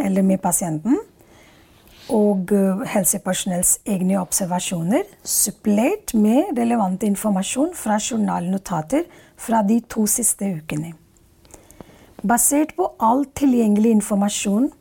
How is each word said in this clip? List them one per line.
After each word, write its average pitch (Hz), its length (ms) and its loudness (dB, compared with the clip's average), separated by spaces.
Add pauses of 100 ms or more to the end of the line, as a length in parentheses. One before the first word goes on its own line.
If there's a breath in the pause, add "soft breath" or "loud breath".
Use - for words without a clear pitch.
eller 196 200 0
med 190 200 2
pasienten, 175 560 0 (1120 soft breath)
og, 208 420 2
eh, 196 360 2
helsepersonells 185 1000 -2
egne 190 340 0
observasjoner, 180 840 -2 (200)
supplert 220 880 -2
med 247 440 2
relevant 226 460 0
informasjon 214 720 -2
fra 214 240 -2
journalnotater 190 1040 -2 (320 loud breath)
fra 226 260 0
de 220 180 2
to 220 260 -2
siste 214 400 -2
ukene. 160 480 -6 (1300 loud breath)
Basert 285 500 2
på 359 240 -2
all 247 260 2
tilgjengelig 233 680 2
informasjon, 208 880 0